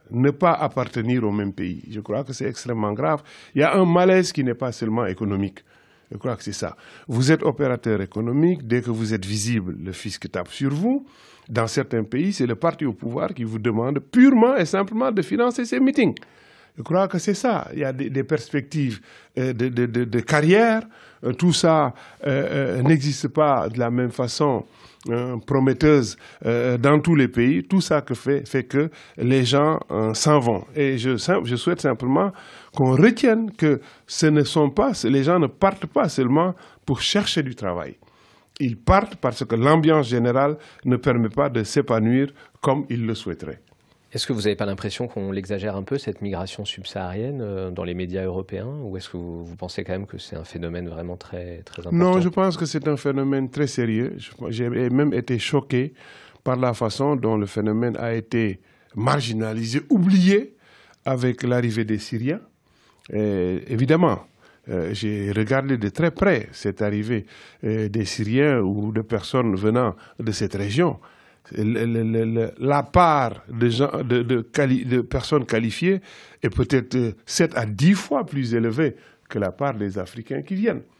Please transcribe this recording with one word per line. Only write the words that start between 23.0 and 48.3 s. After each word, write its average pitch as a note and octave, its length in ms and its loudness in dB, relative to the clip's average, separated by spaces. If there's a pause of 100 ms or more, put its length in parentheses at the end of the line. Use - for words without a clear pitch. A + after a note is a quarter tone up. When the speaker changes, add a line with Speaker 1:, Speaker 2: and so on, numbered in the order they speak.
Speaker 1:
pas C3+ 380 2
de A2+ 100 -8
la A#2+ 120 0
même B2 220 0
façon, B2 520 -2 (460)
euh, B2 260 -4 (100)
prometteuse, C3+ 720 4 (300)
euh, A#2+ 320 0
dans C#3+ 240 4
tous E3 140 2
les C3+ 120 6
pays. B2+ 360 2
Tout F#3+ 180 2
ça D3+ 200 0
que C3+ 120 -6
fait, C3+ 340 -2
fait C3 160 -2
que D3 280 0 (260)
les B2+ 260 4
gens, C#3+ 360 4 (120)
euh, A2 220 0
s'en D3+ 260 4
vont. A#2 240 2 (100)
Et C#3 240 0
je, B2 200 0
je E3 400 0
souhaite F3 240 -2
simplement C3+ 500 0 (420)
qu'on C3 220 4
retienne A3+ 560 4
que D3+ 300 2 (260)
ce - 200 0
ne D3+ 160 6
sont D3+ 260 2
pas, G#3 220 0 (120)
les C3+ 200 2
gens F3 160 4
ne D3+ 80 4
partent F#3+ 400 0
pas - 200 0
seulement D3 460 2 (320)
pour C3+ 160 -2
chercher G3 420 0
du C3 120 -8
travail. F2 420 -6 (640)
Ils A#2+ 160 -2
partent G3+ 400 2
parce B2 260 -4
que A#2+ 120 -2
l'ambiance D3+ 520 4
générale B2 500 2 (280)
ne B2+ 100 2
permet A#2+ 340 0
pas C#3+ 200 0
de A#2+ 140 -2
s'épanouir A#2+ 640 2 (340)
comme C3+ 280 0
ils A#2+ 160 -4
le A2 100 -4
souhaiteraient. E2 460 -10 (500)
Speaker 2:
Est-ce - 140 -8
que - 80 -2
vous A2 80 -4
n'avez G2+ 140 0
pas G#2+ 100 -4
l'impression G2+ 420 -6
qu'on G2 240 -8
l'exagère G2 440 -6
un G2 80 -6
peu, C#3 160 -6
cette - 240 -10
migration F#2+ 420 -8
subsaharienne, G2+ 760 -8
euh, F#2+ 280 -6
dans F2+ 140 -8
les F2 100 -6
médias F#2 300 -6
européens, F#2+ 580 -8